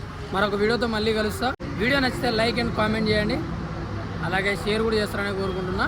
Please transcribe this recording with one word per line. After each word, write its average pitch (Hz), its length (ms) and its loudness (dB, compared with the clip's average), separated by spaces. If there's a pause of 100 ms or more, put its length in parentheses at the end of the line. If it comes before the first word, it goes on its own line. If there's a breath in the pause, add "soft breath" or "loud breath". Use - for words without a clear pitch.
(340)
మరొక 202 300 2
వీడియోతో 233 340 2
మళ్ళీ 220 220 2
కలుస్తా. 214 300 0 (320)
వీడియో 269 240 2
నచ్చితే 240 260 0 (100)
like 233 220 2
and 233 180 -2
comment 214 300 2
చేయండి, 214 280 2 (880)
అలాగే 190 260 2 (120)
షేర్ 220 220 2
కూడా 220 140 2
చేస్తారని 202 400 -2
కోరుకుంటున్నా. 190 460 0